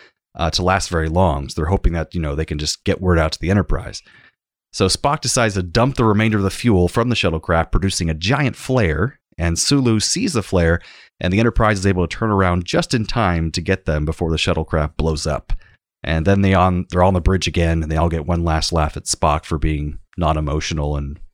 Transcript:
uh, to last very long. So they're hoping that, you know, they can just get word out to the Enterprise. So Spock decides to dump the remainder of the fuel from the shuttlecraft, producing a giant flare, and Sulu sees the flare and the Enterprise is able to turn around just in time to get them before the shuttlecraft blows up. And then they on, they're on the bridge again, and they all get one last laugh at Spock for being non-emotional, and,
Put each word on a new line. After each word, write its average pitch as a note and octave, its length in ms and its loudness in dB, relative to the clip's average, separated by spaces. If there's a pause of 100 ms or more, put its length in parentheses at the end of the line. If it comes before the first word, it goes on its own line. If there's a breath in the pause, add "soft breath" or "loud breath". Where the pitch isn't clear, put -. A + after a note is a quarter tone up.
(340 loud breath)
uh, E2+ 160 -2
to - 120 -4
last F#2 260 0
very D#2+ 200 -2
long. D#2+ 400 0
So - 120 -6
they're D#2 100 -2
hoping F#2 220 2
that, E2 220 -6
you F2 60 -2
know, D2 140 -4
they D#2 120 -2
can D#2 120 -6
just - 260 -6
get F#2 180 -2
word F2+ 160 4
out D#2+ 140 0
to - 80 -10
the E2 100 -4
Enterprise. - 520 -2 (720 soft breath)
So - 140 0
Spock C#3+ 340 0
decides A2+ 340 0
to F#2+ 80 -2
dump A2+ 340 0
the B2+ 80 2
remainder G#2+ 340 2
of G2+ 60 2
the F#2+ 60 2
fuel F#2 380 2
from A#2 200 0
the A#2+ 80 0
shuttlecraft, E2 540 0
producing F2+ 400 0
a D#2+ 40 -2
giant A2 420 -2
flare, G#2+ 640 -2 (180)
and E2+ 220 -2
Sulu B2 420 2
sees F#3+ 320 -2
the A2+ 100 -2
flare E2+ 380 2 (400 loud breath)
and F2+ 120 0
the G2 80 2
Enterprise A2 380 2
is F#2+ 80 -2
able F2+ 200 2
to - 100 -8
turn A2+ 140 -2
around F2+ 340 2
just D#3+ 300 -2
in A2+ 120 0
time E2+ 460 0
to - 80 -4
get F#2 260 -2
them D2+ 180 0
before D#2+ 260 -2
the D#2+ 60 2
shuttlecraft D#2+ 600 -2
blows D#2 300 -2
up. - 260 -4 (520 soft breath)
And D#2+ 220 -2
then G2 160 4
they G2 120 4
on, F2+ 360 2
they're F2+ 120 2
on F#2+ 120 4
the F2+ 60 2
bridge F#2 280 2
again, E2 340 0
and D#2 80 -4
they D#2+ 60 0
all E2 120 2
get E2 180 -2
one E2+ 180 0
last D#2+ 280 0
laugh D#2 240 -2
at - 100 -12
Spock D#2 380 0
for D#2+ 140 -4
being D2+ 400 -2 (180)
non-emotional, D2+ 800 -2
and, C#2+ 220 -8 (140)